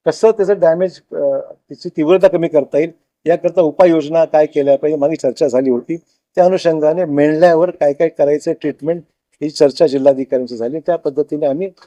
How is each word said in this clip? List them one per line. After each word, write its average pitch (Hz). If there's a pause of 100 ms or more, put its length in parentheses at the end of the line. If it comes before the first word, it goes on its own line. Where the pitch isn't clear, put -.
कसं 220
त्याचं 202
डॅमेज, 175 (120)
अ, 139 (320)
त्याची 147
तीव्रता 175
कमी 170
करता 151
येईल 165 (340)
याकरता 170
उपाययोजना 160
काय 156
केल्या 139
पाहिजे, 151
मागे 147
चर्चा 139
झाली 131
होती. 123 (380)
त्या 180
अनुषंगाने 170
मेंढल्यावर 160
काय 151
काय 165
करायचं 151
ट्रीटमेंट 151 (380)
ही 147
चर्चा 151
जिल्हाधिकाऱ्यांची 131
झाली. 123
त्या 170
पद्धतीने 147
आम्ही 156 (180)